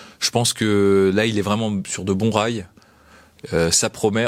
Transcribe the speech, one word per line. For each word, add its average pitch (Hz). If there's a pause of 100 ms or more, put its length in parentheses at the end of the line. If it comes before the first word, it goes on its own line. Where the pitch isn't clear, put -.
(200)
Je -
pense 120
que 98
là, 107
il 107
est 101
vraiment 107 (160)
sur -
de 98
bons 107
rails. 107 (840)
Euh, 82
ça -
promet. 110